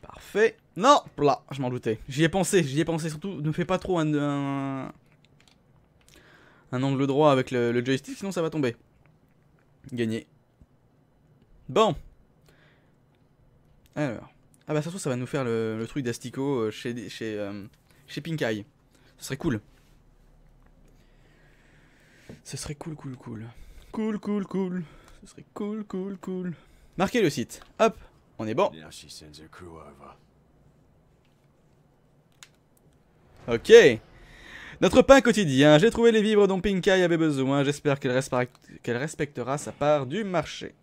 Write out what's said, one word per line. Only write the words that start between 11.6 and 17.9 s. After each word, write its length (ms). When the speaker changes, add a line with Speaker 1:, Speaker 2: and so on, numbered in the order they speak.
Speaker 1:
Bon. 260
Alors. 360
Ah 60
bah 80
ça 40
se 40
trouve, 140
ça 80
va 60
nous 100
faire 180
le, 320
le 100
truc 200
d'asticot, 540
euh, 100
chez, 400
chez, 280
euh, 280